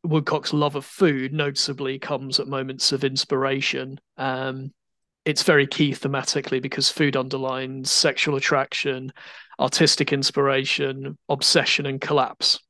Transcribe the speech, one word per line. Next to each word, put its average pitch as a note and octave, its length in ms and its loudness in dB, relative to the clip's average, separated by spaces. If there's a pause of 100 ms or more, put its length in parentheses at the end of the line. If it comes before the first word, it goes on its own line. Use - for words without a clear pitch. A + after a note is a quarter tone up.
Woodcock's D#3 500 0
love D3 220 2
of C3+ 100 -6
food C#3 480 2
noticeably C#3 680 -2
comes C3+ 400 -4
at C3+ 80 -4
moments C3+ 460 -2
of C3+ 100 -2
inspiration. C3+ 960 -2 (180)
Um, C3 560 -6 (520)
it's D3+ 180 0
very C#3+ 240 6
key D3 240 2
thematically C3+ 720 -2
because C3+ 280 -2
food C#3+ 280 2
underlines C3 720 -4
sexual C#3+ 460 2
attraction, C3+ 760 -2 (480)
artistic D3 540 4
inspiration, C#3 1040 0 (100)
obsession, C#3+ 580 2
and C#3+ 140 -4
collapse. - 600 0 (100)